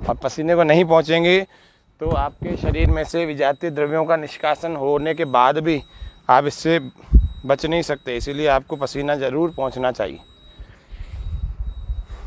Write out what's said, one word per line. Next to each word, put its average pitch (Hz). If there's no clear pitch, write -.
और 117
पसीने 156
को 170
नहीं 160
पहुँचेंगे 165
तो 160
आपके 156
शरीर 160
में 156
से 170
विजातीय 143
द्रव्यों 147
का 165
निष्कासन 156
होने 147
के 160
बाद 131
भी 156
आप 135
इससे 160
बच 139
नहीं 165
सकते। 131
इसीलिए 143
आपको 139
पसीना 143
ज़रूर 143
पहुँचना 127
चाहिए। 85